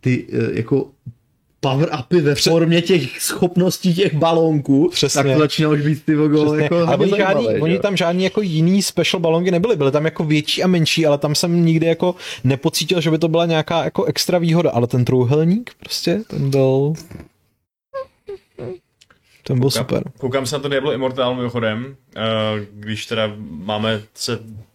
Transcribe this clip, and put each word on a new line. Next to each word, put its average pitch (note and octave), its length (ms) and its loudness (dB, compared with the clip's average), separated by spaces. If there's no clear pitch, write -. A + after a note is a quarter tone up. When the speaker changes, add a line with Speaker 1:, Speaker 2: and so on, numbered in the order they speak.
Speaker 1:
ty, B2+ 320 0
eh, A#2 260 -2
jako C3 280 -2
power-upy C#3+ 540 0
ve D3 140 2
Speaker 2:
Pře- D#3+ 160 0
Speaker 1:
formě E3 320 4
těch E3+ 400 -2
schopností F3+ 720 0
těch F3+ 200 0
balónků, D#3 760 2
Speaker 2:
Přesně. C#3+ 300 0
Speaker 1:
tak C3+ 100 2
to C#3 60 4
začíná D3+ 300 2
už D3+ 120 2
být, D3+ 240 -2
ty D#3 100 2
vogo, D3+ 300 4
Speaker 2:
Přesně. D3+ 180 2
Speaker 1:
jako D3+ 140 0
Speaker 2:
Ale E3+ 100 2
Speaker 1:
hodně G3+ 160 2
Speaker 2:
oni G3+ 100 0
žádný, F#3+ 220 2
Speaker 1:
zajímavé, A2 180 0
Speaker 2:
oni D#3+ 100 0
Speaker 1:
že - 40 2
jo? - 60 -2
Speaker 2:
tam G3+ 140 0
žádný F3+ 280 0
jako F#3 180 0
jiný F3+ 400 2
special F3 380 -2
balongy E3+ 300 2
nebyly, F#3 260 2
byly C#3 160 2
tam D3 120 0
jako D#3+ 200 -2
větší D3+ 380 0
a F3+ 40 2
menší, E3 400 2
ale C#3+ 120 4
tam D3 160 -2
jsem E3+ 300 2
nikdy D#3+ 220 4
jako E3 280 0
nepocítil, D#3 560 0
že D#3+ 100 0
by D#3+ 80 0
to E3 100 0
byla E3 180 2
nějaká D#3+ 380 0
jako - 200 -2
extra E3+ 340 0
výhoda, E3 320 2
ale A#2+ 160 0
ten B2 180 0
trojúhelník D3+ 680 2
prostě, - 400 -4
ten C#3 200 -4
byl... C3+ 420 2
Ten B2 160 -2
byl C3 120 2
Speaker 3:
Koukám, A#2+ 140 -2
Speaker 2:
super. - 180 -4
Speaker 3:
koukám C3 280 -4
se C#3 100 -6
na C3+ 60 -6
to D3 60 -6
Diablo C#3 240 -2
Immortal B2+ 420 -2
mimochodem, B2 600 -4
eh, - 40 -8
když G#2+ 320 -8
teda A2 260 -2
máme G#2 520 -4
se - 240 -6